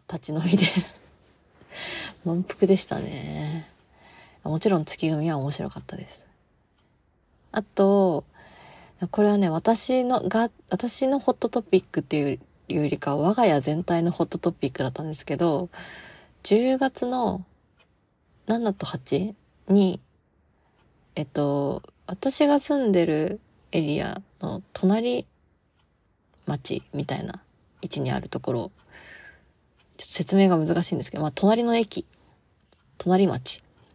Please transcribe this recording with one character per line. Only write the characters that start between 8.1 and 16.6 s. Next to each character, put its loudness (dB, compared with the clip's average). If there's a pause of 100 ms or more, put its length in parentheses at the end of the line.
こ 0
れ 6
は 4
ね、 4
私 0
の 0
が、 0 (200)
私 -2
の 2
ホ 0
ッ 2
ト -2
ト -2
ピ 4
ッ -4
ク -2
っ -6
て -2
い 0
う -6 (280)
よ -2
り -2
か -4
は、 2
我 4
が 4
家 4
全 -2
体 0
の 2
ホ -2
ッ 2
ト -8
ト 0
ピ -4
ッ -8
ク -16
だ -2
っ -8
た -10
ん -6
で -8
す -20
け -4
ど、 0 (720)
十 2